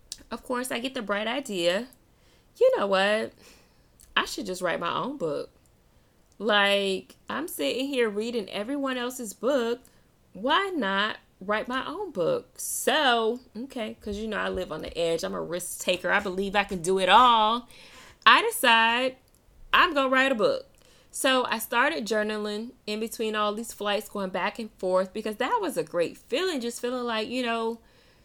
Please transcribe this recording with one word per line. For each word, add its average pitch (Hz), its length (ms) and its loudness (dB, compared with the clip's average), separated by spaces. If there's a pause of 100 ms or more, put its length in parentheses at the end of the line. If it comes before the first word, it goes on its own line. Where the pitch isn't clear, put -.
(320)
of 226 120 -12
course, 254 280 -4
I 240 80 -4
get 262 140 -6
the 254 80 -6
bright 208 260 -4
idea, 208 600 0 (680)
"You 523 200 6
know 208 100 0
what? 208 460 2 (800)
I - 80 4
should - 220 -6
just 185 160 -6
write 165 180 0
my 170 140 -2
own 233 240 -4
book. 151 320 -4 (920)
Like, 202 800 2 (120)
I'm 262 200 -6
sitting 277 380 -2
here 247 220 0
reading 220 400 -4
everyone 262 480 -4
else's 247 360 -8
book. 240 480 0 (500)
Why 311 380 0
not 208 480 -2 (240)
write 208 260 -2
my 254 180 -4
own 359 260 -8
book?" 156 440 0
So, 240 840 0 (220)
okay, 226 360 -8
'cause, 202 160 -8
you 220 140 -6
know, 202 80 -4
I 185 100 -2
live 185 240 -4
on 156 120 -8
the - 140 -10
edge. 170 280 0
I'm 190 100 -4
a 175 60 -6
risk 165 400 -8
taker. 180 300 0
I 202 100 4
believe 196 340 -4
I 202 80 4
can 190 180 -6
do 185 160 2
it 185 120 2
all. 233 580 6 (580)
I 254 160 8
decide 247 760 2 (560)
I'm 302 200 6
gonna 269 140 2
write 262 240 4
a 254 40 2
book. 190 300 2 (440)
So 262 360 2
I 220 120 -2
started 254 480 0
journaling 214 680 -2 (120)
in 214 140 -4
between 220 360 -4
all 208 160 0
these 220 220 -8
flights, 208 340 -4
going 196 220 -6
back 190 300 -4
and 220 140 -8
forth, 185 400 0
because 214 240 -6
that 277 220 0
was 339 160 -4
a 165 80 -2
great 170 320 -2
feeling, 320 460 -2
just 233 180 -6
feeling 247 260 -4
like, 220 220 -2
you 254 140 -4
know, 226 380 -2 (460)